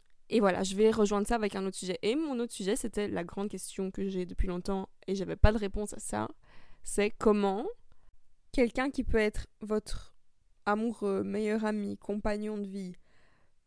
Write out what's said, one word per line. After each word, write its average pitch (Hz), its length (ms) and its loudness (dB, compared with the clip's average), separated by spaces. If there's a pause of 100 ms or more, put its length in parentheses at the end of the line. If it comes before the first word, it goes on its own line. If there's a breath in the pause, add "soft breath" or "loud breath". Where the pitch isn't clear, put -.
(300)
Et 220 100 4
voilà, 190 240 2
je 190 100 -4
vais 214 160 6
rejoindre 208 340 2
ça 233 120 0
avec 214 180 -2
un 190 100 -4
autre 190 120 -6
sujet. 180 260 -6
Et 220 140 2
mon 294 240 -2
autre 240 120 -4
sujet, 196 220 -2
c'était 208 320 -4
la 185 160 -4
grande 196 280 -6
question 190 420 -6
que 196 160 -4
j'ai 185 180 -2
depuis 185 220 0
longtemps, 190 400 -4 (180)
et 190 80 -2
j'avais 190 220 -4
pas 214 160 8
de 226 60 2
réponse 208 340 -4
à 214 80 -10
ça, 214 280 -2 (540 soft breath)
c'est 208 280 2
comment 208 580 4 (800)
quelqu'un 254 400 2
qui 262 140 -2
peut - 140 4
être 214 280 2 (140)
votre - 560 -4 (500)
amoureux, 208 560 0
meilleur 214 420 0
ami, 208 340 -2
compagnon 214 600 -2
de 202 80 -4
vie, 190 300 -8 (720 soft breath)